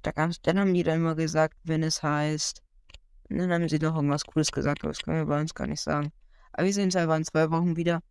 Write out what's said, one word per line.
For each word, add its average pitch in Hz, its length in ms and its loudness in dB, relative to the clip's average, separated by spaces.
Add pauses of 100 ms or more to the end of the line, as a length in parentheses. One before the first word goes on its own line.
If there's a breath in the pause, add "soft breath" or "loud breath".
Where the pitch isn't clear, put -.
Da 160 60 -2
gab's, 165 300 -2
dann 180 180 2
haben 190 140 2
die 175 100 2
dann 160 140 2
immer 165 180 0
gesagt, 160 480 0
wenn 160 180 0
es 160 220 -2
heißt, 151 580 -2 (680)
und - 80 -2
dann 180 160 0
haben 170 160 2
sie 151 100 2
noch 160 160 0
irgendwas 143 300 0
Cooles - 260 0
gesagt, 143 320 -2
aber 151 80 -2
das - 100 -10
können 160 140 -4
wir 156 100 0
bei 147 140 0
uns 156 160 -4
gar - 100 -6
nicht 147 140 -6
sagen. 147 320 -2 (400 soft breath)
Aber 170 140 0
wir 196 80 2
sehen 202 140 0
uns 185 100 0
einfach 160 180 2
in 156 80 0
zwei 160 280 2
Wochen 165 260 0
wieder. 170 340 0